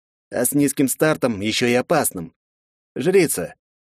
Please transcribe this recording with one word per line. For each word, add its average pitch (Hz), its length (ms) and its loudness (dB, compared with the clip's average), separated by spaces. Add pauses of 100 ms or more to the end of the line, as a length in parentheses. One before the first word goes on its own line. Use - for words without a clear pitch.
(320)
а 110 140 -2
с - 80 -4
низким 143 340 2
стартом 127 540 -2
еще 110 260 -2
и 120 60 2
опасным. 123 600 -2 (600)
Жрица, 156 600 0 (300)